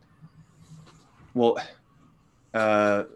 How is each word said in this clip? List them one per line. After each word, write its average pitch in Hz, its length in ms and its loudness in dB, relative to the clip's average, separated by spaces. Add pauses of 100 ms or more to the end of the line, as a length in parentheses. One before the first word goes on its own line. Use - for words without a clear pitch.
(1300)
well, 117 240 2 (960)
uh, 104 500 0 (120)